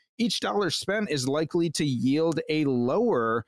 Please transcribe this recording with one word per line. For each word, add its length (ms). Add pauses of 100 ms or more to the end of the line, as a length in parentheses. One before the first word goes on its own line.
(180)
each 220
dollar 300
spent 400
is 160
likely 440
to 140
yield 640
a 180
lower 800